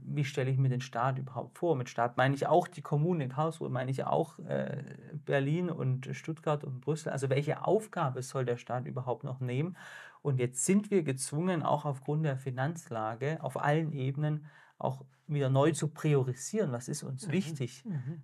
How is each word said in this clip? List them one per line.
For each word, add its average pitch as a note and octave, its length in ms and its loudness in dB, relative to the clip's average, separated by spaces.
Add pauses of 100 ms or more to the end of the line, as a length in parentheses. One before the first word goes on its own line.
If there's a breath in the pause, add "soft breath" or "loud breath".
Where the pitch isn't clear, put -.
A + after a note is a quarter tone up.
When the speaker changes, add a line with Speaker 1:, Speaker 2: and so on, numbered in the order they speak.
Speaker 1:
wie C#3+ 240 -2
stelle C3 260 0
ich C3 60 2
mir C3+ 100 4
den A#2+ 140 2
Staat C3 360 0
überhaupt C3 400 -8
vor? E3 200 2
Mit A#2+ 100 -4
Staat A#2+ 300 0
meine C3+ 180 6
ich - 120 0
auch F3 200 6
die - 140 -14
Kommune D#3 420 2
in C3 60 -2
Karlsruhe, D3 400 -2
meine C3 220 -2
ich C3 120 -2
auch, - 360 0
äh, C2+ 440 -2 (300)
Berlin D3 560 2
und C3 420 -2
Stuttgart D3+ 540 -2
und B2+ 160 -6
Brüssel. - 320 -2
Also C3 160 0
welche C#3+ 360 0
Aufgabe D#3+ 560 2
soll C3 220 -4
der A#2+ 140 0
Staat B2 300 -4
überhaupt B2+ 360 -4
noch C3 160 -6
nehmen? C3 380 -2 (440 loud breath)
Und C3+ 180 2
jetzt B2 260 -2
sind G#3 260 4
wir F#3 120 4
gezwungen, D3 600 0
auch D3+ 220 2
aufgrund D3 400 -2
der C3+ 120 2
Finanzlage C3 1040 -4
auf - 200 -4
allen D3+ 320 2
Ebenen D3 520 -2 (320 loud breath)
auch C3+ 280 -4 (220)
wieder C#3+ 220 2
neu C#3 220 6
zu D3+ 160 0
priorisieren. C#3+ 840 0
Was B2 160 -6
ist - 140 -6
uns C3 240 -8
Speaker 2:
Mhm. D3 40 -4
Speaker 1:
wichtig? D3+ 540 -2
Speaker 2:
Mhm. D#3 380 -6